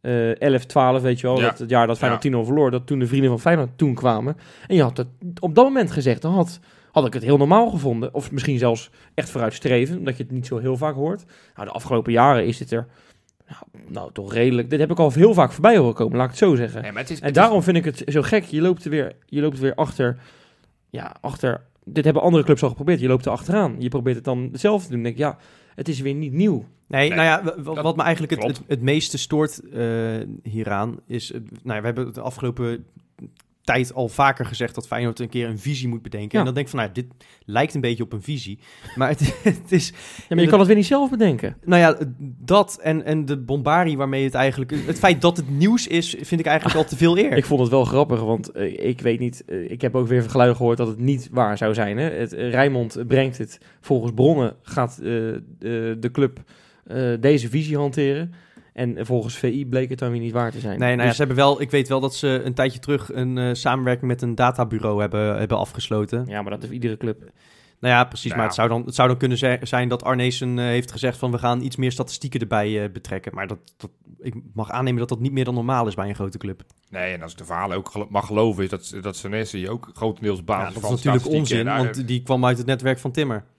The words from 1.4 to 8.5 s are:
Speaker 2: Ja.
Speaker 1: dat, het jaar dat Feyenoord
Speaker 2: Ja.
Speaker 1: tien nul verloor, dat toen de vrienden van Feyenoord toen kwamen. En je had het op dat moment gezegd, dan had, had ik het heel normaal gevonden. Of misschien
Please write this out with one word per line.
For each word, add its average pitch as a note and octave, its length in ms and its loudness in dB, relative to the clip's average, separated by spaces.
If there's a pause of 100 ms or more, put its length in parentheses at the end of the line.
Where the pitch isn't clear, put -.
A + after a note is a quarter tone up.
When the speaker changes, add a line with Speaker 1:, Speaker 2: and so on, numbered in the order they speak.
Speaker 2:
Ja. A#2 80 4
Speaker 1:
dat, A2+ 100 -4
het A#2 120 -8
jaar A#2+ 160 6
dat A2+ 120 0
Feyenoord G#2 240 0
Speaker 2:
Ja. D3 60 0
Speaker 1:
tien B2+ 100 2
nul A2+ 80 0
verloor, C#3 240 4
dat B2 160 -4
toen C#3+ 120 0
de B2+ 80 2
vrienden B2+ 240 4
van A2+ 100 0
Feyenoord D#3 360 2
toen C#3 180 2
kwamen. B2 420 0 (300)
En G3 100 0
je D#3 60 6
had B2 140 2
het B2 100 -4 (340)
op E3 140 -2
dat A#3+ 100 8
moment C4 260 2
gezegd, B2+ 320 0
dan D#3+ 120 0
had, E3+ 260 0 (320)
had C#3+ 140 4
ik A2 60 -2
het A#2 100 -4
heel C3+ 140 6
normaal F#3+ 340 6
gevonden. B2+ 440 -2
Of C#3+ 180 -6
misschien C3+ 260 -2